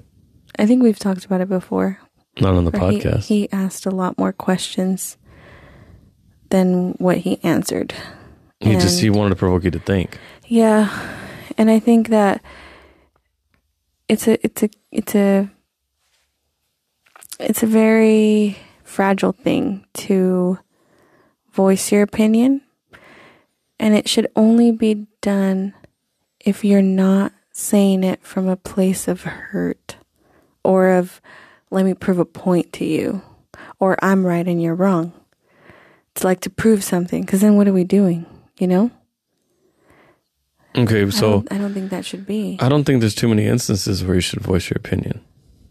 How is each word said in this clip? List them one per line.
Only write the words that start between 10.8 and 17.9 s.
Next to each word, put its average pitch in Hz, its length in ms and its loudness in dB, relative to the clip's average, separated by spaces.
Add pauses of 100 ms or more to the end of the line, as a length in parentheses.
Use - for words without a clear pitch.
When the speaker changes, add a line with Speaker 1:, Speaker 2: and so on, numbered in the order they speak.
Speaker 1:
And 220 120 4
I 220 100 4
think 226 300 2
that 208 320 2 (1700)
it's 214 200 0
a, 220 180 2
it's - 180 -4
a, 214 60 0 (220)
it's - 240 -6
a, 196 340 2 (1900)
it's - 240 -4
a 226 40 2
very 220 920 4 (260)